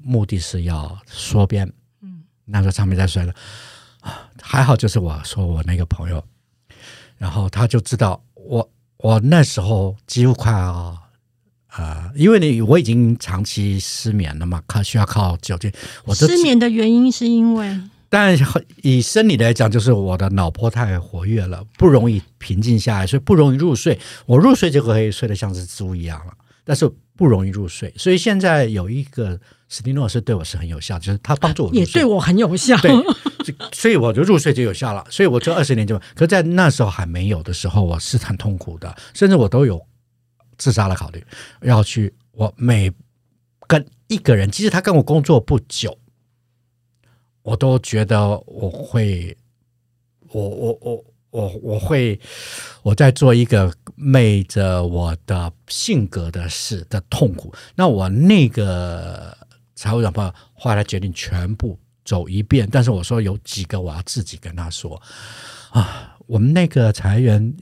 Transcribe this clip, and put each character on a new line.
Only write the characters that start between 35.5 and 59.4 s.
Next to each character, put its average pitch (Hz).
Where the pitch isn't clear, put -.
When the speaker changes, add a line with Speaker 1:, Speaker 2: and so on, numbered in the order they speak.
Speaker 1:
二 165
十 135
年 110
就， 104
可 -
是 165
在 180
那 175
时 127
候 101
还 90
没 87
有 85
的 -
时 -
候， 98
我 85
是 117
很 98
痛 98
苦 82
的， 85
甚 196
至 190
我 113
都 131
有 92
自 -
杀 104
的 95
考 78
虑， 85
要 113
去， 101
我 107
每 107
跟 151
一 220
个 120
人， 98
即 196
使 214
他 185
跟 196
我 143
工 151
作 156
不 135
久， -
我 107
都 131
觉 107
得 104
我 -
会， 95
我， 101
我， 113
我， 117
我， 107
我 107
会， 110
我 -
在 139
做 127
一 120
个 98
昧 120
着 92
我 87
的 87
性 135
格 82
的 85
事 87
的 101
痛 104
苦。 -
那 185
我 98
那 151
个 87